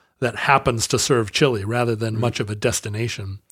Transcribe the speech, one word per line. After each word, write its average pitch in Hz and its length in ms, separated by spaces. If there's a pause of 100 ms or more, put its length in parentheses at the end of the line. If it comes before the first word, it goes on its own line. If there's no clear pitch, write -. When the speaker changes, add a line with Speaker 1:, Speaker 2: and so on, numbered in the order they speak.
(200)
Speaker 1:
that 117 160
happens 135 520
to 120 100
serve 117 340
chili 120 320
rather 117 320
than 110 180
Speaker 2:
Right. 110 60
Speaker 1:
much 117 200
of 104 100
a 107 40
destination. 107 840 (140)